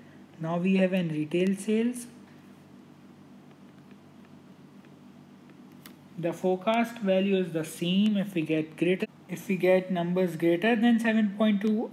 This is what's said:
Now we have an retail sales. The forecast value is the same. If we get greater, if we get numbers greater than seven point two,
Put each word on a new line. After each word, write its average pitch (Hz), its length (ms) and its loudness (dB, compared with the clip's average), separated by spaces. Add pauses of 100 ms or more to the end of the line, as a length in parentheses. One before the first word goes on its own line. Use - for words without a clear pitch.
(380)
Now 160 200 -4
we 190 180 2
have 185 160 2
an 185 160 0
retail 165 480 0
sales. 226 500 -2 (4000)
The 165 160 -4
forecast 226 640 -2
value 190 380 2
is 180 160 -2
the 160 120 -2
same. 196 540 0
If - 160 -4
we 165 80 0
get 156 340 -2
greater, 180 300 0 (200)
if - 220 -12
we 190 80 0
get 185 340 2
numbers 175 460 -2
greater 170 400 2
than 226 240 4
seven 220 380 0
point 208 240 2
two, 220 300 -2